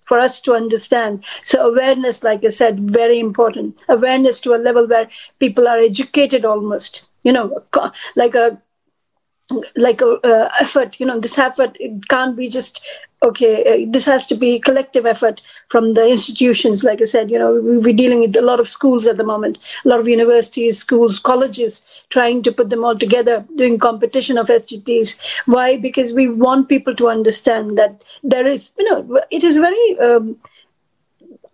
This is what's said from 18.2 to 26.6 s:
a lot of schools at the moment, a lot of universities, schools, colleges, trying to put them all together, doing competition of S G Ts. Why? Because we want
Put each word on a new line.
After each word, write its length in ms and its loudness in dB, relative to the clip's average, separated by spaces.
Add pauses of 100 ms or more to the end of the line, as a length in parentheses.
a 80 2
lot 160 2
of 100 0
schools 380 0
at 120 0
the 60 -2
moment, 340 -4 (260)
a 40 2
lot 120 4
of 80 -2
universities, 680 2
schools, 420 0
colleges, 640 -2 (260)
trying 320 0
to 80 0
put 200 -2
them 140 -4
all 140 0
together, 460 0 (100)
doing 240 0
competition 580 -2
of 140 0
S 160 2
G 140 -16
Ts. 400 -4 (260)
Why? 300 2
Because 360 -4
we 140 2
want 420 2